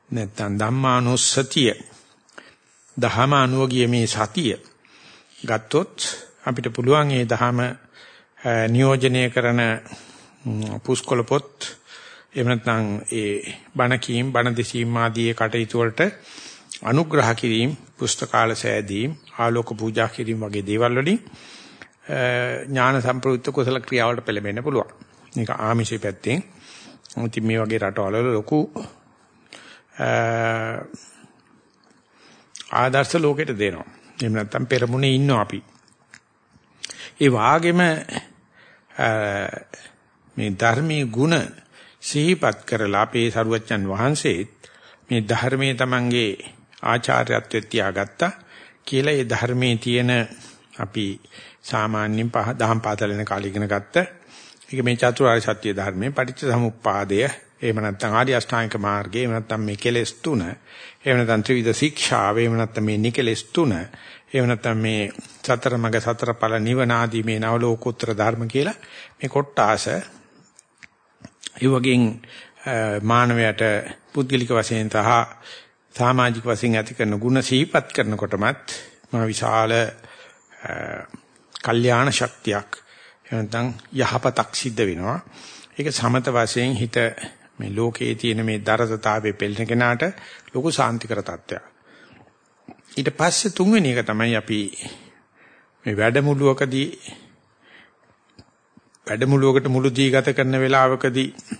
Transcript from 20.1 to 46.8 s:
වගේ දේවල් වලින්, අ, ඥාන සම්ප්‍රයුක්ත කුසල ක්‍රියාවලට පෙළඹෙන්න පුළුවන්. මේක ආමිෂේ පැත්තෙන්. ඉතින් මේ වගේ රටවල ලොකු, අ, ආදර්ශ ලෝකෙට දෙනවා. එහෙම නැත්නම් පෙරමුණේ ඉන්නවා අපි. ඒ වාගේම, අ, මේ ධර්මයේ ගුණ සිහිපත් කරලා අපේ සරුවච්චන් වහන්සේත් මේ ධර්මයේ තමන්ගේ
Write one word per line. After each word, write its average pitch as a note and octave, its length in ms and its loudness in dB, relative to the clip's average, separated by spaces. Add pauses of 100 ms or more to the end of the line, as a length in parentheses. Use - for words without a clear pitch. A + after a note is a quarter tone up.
වගේ G#2 240 -6
දේවල් A#2 300 2
වලින්, D#3+ 240 0 (840)
අ, C#3 140 -4 (440)
ඥාන C3 380 2
සම්ප්‍රයුක්ත B2+ 480 0
කුසල C3 300 0
ක්‍රියාවලට A#2+ 460 0
පෙළඹෙන්න G#2 380 -4
පුළුවන්. C3+ 280 -2 (400)
මේක A#2 180 -2
ආමිෂේ A2 500 0
පැත්තෙන්. A2 440 -4 (760)
ඉතින් A2+ 260 -4
මේ A2 140 2
වගේ A2 200 0
රටවල G2+ 360 -2 (140)
ලොකු, A2+ 300 0 (1400)
අ, C3 120 -4 (2500)
ආදර්ශ C3 460 0
ලෝකෙට C#3+ 380 0
දෙනවා. G2 340 -4 (280)
එහෙම A#2 180 -2
නැත්නම් A2 320 -2
පෙරමුණේ C3 500 2
ඉන්නවා C3+ 260 2
අපි. G#2 180 -4 (1600)
ඒ C#3+ 140 4
වාගේම, D#3+ 520 4 (1120)
අ, A#2+ 140 0 (1300)
මේ G#2+ 140 -2
ධර්මයේ C3+ 540 0
ගුණ C3 300 2 (640)
සිහිපත් D3+ 680 0
කරලා G#2 360 0
අපේ A#2 280 2
සරුවච්චන් A2 580 -2
වහන්සේත් A2 640 0 (540)
මේ A#2+ 180 0
ධර්මයේ B2+ 520 0
තමන්ගේ A#2+ 580 0 (500)